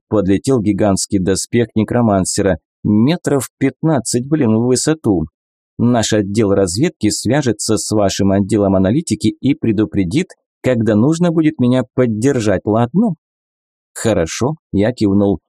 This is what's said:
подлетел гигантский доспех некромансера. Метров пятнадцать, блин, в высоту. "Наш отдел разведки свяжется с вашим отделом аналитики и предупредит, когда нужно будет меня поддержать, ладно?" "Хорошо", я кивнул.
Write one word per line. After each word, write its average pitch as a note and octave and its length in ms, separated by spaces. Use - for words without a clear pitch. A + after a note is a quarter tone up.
подлетел G2+ 500
гигантский G2 600
доспех F#2 560
некромансера. G2+ 840
Метров C3+ 720
пятнадцать, C3+ 720
блин, C#3 300
в A#2 100
высоту. B2 580
"Наш A#2 360
отдел G2+ 380
разведки G2 580
свяжется A2 680
с - 140
вашим G2 400
отделом G2 440
аналитики F#2+ 520
и B2+ 280
предупредит, G#2 720
когда A2+ 340
нужно E3 360
будет D#3+ 280
меня B2+ 240
поддержать, A2+ 720
ладно?" B2+ 500
"Хорошо", G#2+ 640
я G#2 220
кивнул. G2+ 560